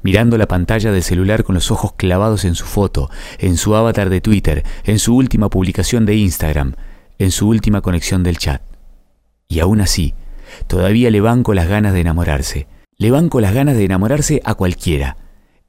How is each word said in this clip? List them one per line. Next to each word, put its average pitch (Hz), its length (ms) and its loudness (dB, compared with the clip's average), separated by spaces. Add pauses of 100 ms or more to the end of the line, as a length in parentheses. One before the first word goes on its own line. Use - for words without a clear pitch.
mirando 110 340 2
la 107 120 2
pantalla 104 440 0
del 92 100 2
celular 95 420 0
con 95 100 0
los 87 160 -2
ojos 104 240 -2
clavados 95 500 0
en 87 100 0
su - 120 -6
foto, 87 440 -2 (280)
en 90 180 0
su 104 180 0
avatar 107 360 2
de 92 100 0
Twitter, 90 440 0 (200)
en 104 140 0
su 117 180 2
última 117 320 2
publicación 98 560 0
de 104 120 2
Instagram, 78 580 0 (440)
en 95 120 2
su 101 180 0
última 107 320 2
conexión 90 420 -2
del 87 140 0
chat. - 260 -4 (880)
Y 80 120 -2
aún 101 200 2
así, 85 340 0 (520)
todavía 104 440 2
le 104 100 4
banco 113 320 2
las 85 160 2
ganas 104 240 0
de 92 80 0
enamorarse. 80 680 -2 (280)
Le 107 140 0
banco 139 300 2
las 98 120 2
ganas 139 240 2
de 107 80 2
enamorarse 113 600 0
a 110 100 -4
cualquiera. 80 640 -2 (500)